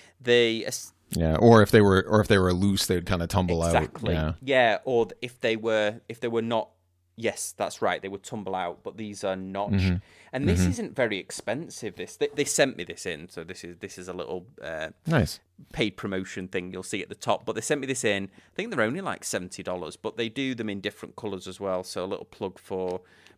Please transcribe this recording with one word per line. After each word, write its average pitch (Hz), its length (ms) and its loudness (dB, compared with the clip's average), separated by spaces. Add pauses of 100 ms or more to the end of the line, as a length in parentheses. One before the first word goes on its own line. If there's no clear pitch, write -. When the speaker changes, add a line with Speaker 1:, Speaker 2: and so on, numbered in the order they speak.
(220)
Speaker 1:
They 120 440 4
es- - 280 -10 (160)
Speaker 2:
Yeah, 80 260 2
or 117 280 10
if - 80 4
they 110 100 10
were, 95 260 8
or 107 140 6
if 98 60 0
they 104 100 6
were 92 160 4
loose, 98 320 2
they'd 87 200 0
kinda 87 220 0
tumble 87 360 2
out. 85 120 2
Speaker 1:
Exactly. - 380 -2
Speaker 2:
Yeah. 78 280 0
Speaker 1:
Yeah, 127 440 4
or 117 220 2
th-, - 140 -16
if 123 200 -12
they 113 140 2
were, 110 520 0
if 117 120 -12
they 123 80 -4
were 117 160 0
not, 113 260 -2 (460)
yes, - 400 -4
that's - 280 -6
right, 90 180 0
they 95 60 -10
would 98 160 -10
tumble 95 320 -8
out. 87 280 -6
But 98 140 -12
these 104 260 -12
are 95 120 -2
notched, 95 400 -4
Speaker 2:
Mm-hmm. 92 200 2 (360)
Speaker 1:
and - 180 -2
this 87 120 2
Speaker 2:
Mm-hmm. 90 100 4
Speaker 1:
isn't - 240 -6
very 107 240 0
expensive. - 800 -8
This - 200 -12
they, 147 160 -2
they 143 120 -2
sent 135 320 0
me 90 60 -10
this - 220 -12
in, 85 240 -8
so 85 140 -12
this 90 200 -14
is, 87 140 -16
this 98 220 -14
is 90 80 -14
a 90 60 -10
little, 90 340 -8 (160)
uh, 78 260 -8 (160)
Speaker 2:
Nice. 143 340 0 (320)
Speaker 1:
paid 107 260 -2
promotion 95 500 -6
thing 90 240 -6
you'll 92 100 -10
see 95 220 -8
at - 60 -12
the - 60 -12
top. - 300 -2
But - 80 -4
they 113 80 -4
sent 147 200 -2
me 135 40 -6
this 131 180 -4
in. 98 300 0
I - 220 -20
think 226 160 -6
they're 143 120 -2
only, 135 180 -2
like, 143 220 -8
seventy 92 380 -8
dollars, 90 340 -8
but - 220 -8
they 117 120 -2
do 131 260 -6
them 110 140 -6
in 98 120 -6
different - 340 -10
colors 98 320 -8
as 92 120 -14
well. 92 240 -4
So - 200 -8
a 95 40 -6
little 98 180 -8
plug - 320 -10
for 92 440 -6 (360)